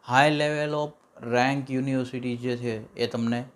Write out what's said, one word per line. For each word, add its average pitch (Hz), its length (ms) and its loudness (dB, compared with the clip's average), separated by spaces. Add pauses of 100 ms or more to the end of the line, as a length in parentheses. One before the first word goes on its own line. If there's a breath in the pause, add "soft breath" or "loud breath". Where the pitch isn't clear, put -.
હાઈ 143 320 6
level 151 360 0
of 151 140 -2 (440)
rank 131 400 2
યુનિવર્સિટી 127 640 -4
જે 123 200 -4
છે 113 380 -6
એ 117 120 -2
તમને 117 380 -2 (120)